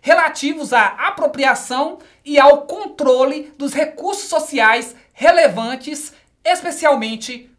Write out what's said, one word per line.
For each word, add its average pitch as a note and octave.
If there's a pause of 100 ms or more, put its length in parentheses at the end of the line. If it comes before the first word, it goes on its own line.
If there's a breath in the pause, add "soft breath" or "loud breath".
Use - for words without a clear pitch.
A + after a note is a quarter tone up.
relativos D4+
à A3+
apropriação C4+ (260 soft breath)
e C#4+
ao C#4+
controle C#4+
dos C#4
recursos D#4+
sociais B3 (180 soft breath)
relevantes, C4+ (300 soft breath)
especialmente C4